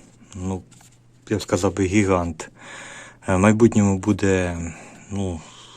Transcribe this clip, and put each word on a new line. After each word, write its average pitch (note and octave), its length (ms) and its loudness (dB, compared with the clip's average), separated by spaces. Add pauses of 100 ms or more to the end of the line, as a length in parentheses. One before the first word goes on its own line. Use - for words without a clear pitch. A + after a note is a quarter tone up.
(360)
ну, F#2 280 -8 (680)
я G#2+ 80 0
б - 40 -4
сказав F#2+ 340 -2
би, G2 100 0
гігант. F#2 640 0 (760)
Е, F#2+ 80 2
в F2+ 40 2
майбутньому G#2+ 600 4
буде, F#2 580 0 (540)
ну, F#2 300 -6 (360)